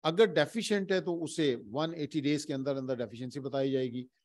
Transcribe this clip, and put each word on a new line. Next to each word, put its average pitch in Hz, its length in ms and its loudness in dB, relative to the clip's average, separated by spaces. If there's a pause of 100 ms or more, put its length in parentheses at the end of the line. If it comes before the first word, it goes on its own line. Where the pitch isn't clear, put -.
अगर 170 220 6
डेफिशिएंट 190 640 2
है 185 100 4
तो 170 140 -2
उसे 151 400 0
वन 127 380 -4
एटी 156 280 -4
डेज 143 240 0
के 147 80 -6
अंदर 135 220 -2
अंदर 131 200 -2
डेफिशिएंसी 120 440 -8
बताई 135 320 0
जाएगी 127 360 -2 (180)